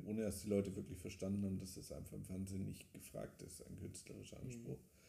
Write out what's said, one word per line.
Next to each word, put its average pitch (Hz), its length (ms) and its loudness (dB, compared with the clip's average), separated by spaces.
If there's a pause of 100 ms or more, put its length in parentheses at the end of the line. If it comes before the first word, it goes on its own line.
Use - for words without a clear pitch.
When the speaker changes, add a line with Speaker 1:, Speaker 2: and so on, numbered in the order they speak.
Speaker 1:
ohne 107 160 2
dass 101 220 2
die 110 60 -4
Leute 98 260 8
wirklich 98 240 -2
verstanden 98 440 2
haben, 95 160 4
dass 95 160 -4
das - 160 -6
einfach 73 220 -4
im 101 100 -2
Fernsehen 95 420 0
nicht 98 280 -6
gefragt - 480 -6
ist, - 260 -10
ein - 100 -8
künstlerischer - 600 -8
Speaker 2:
Mhm. - 80 -6
Speaker 1:
Anspruch. 120 320 -4 (320)